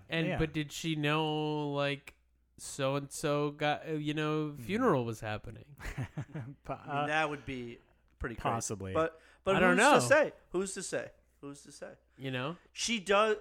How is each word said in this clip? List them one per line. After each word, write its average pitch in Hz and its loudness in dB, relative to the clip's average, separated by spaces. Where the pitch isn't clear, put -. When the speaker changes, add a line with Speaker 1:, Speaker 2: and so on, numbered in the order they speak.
Speaker 1:
And 165 0
Speaker 2:
yeah. 180 -2
Speaker 1:
but 156 0
did 151 -4
she 160 -4
know, 151 0
like, 143 -2
so 135 -2
and 139 -4
so 147 0
got, 147 -2
uh, 160 -4
you 151 -2
know, 151 -2
Speaker 2:
Mm. 139 -12
Speaker 1:
funeral 185 2
was 117 -4
happening? 110 -8
Speaker 2:
<laughs> - -10
Po-, 143 -8
Speaker 3:
I - -12
mean, 143 -2
Speaker 2:
uh, 147 0
Speaker 3:
that 156 2
would 143 -6
be 123 -8
pretty 117 -6
crazy. 127 -2
Speaker 2:
possibly. 98 -4
Speaker 3:
But, 160 -2
but 190 2
Speaker 1:
I 185 4
don't 185 8
Speaker 3:
who's 180 6
Speaker 1:
know. 277 8
Speaker 3:
to - 6
say? 277 4
Who's 190 -2
to 190 -8
say? 123 -4
Who's 143 -14
to 143 -20
say? - -16
Speaker 1:
You 135 -8
know? 131 -4
Speaker 3:
She 226 -2
does, 202 4